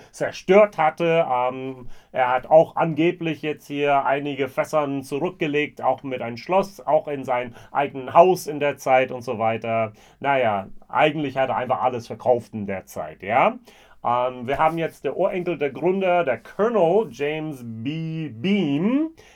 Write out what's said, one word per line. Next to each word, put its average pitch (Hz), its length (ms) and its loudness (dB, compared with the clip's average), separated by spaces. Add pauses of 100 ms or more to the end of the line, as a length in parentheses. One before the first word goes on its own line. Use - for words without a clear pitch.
(100)
zerstört 202 680 2
hatte. 165 540 2
Ähm, 127 560 -2 (260)
er 127 160 2
hat 127 220 -2
auch 160 260 6
angeblich 165 640 0
jetzt 151 260 -6
hier 143 380 2
einige 139 440 0
Fässern 143 560 -2
zurückgelegt, 147 760 -4
auch 127 220 0
mit 127 180 -8
einem 117 160 -8
Schloss, 190 440 -2
auch 151 280 0
in 139 160 -6
sein 123 300 -2 (160)
eigenen 131 420 -4
Haus 175 340 8
in 147 140 -6
der 139 160 0
Zeit 131 340 2
und 127 120 -8
so 117 160 -6
weiter. 113 540 -2 (280)
Naja, 117 480 0 (200)
eigentlich 139 500 0
hat 135 100 2
er 107 80 -2
einfach 117 240 -2
alles 120 280 -2
verkauft 117 440 0
in 104 140 -8
der 95 180 -6
Zeit, 80 380 -12
ja. 135 360 2 (460)
Ähm, 123 420 -2
wir 131 120 -2
haben 160 180 2
jetzt 160 280 -6
der 135 120 -4
Urenkel 180 400 -2
der 139 140 -2
Gründer, 175 540 0
der 117 180 -2
Colonel 202 680 2
James 147 540 -6
B. 156 640 -8
Beam, 190 840 0 (260)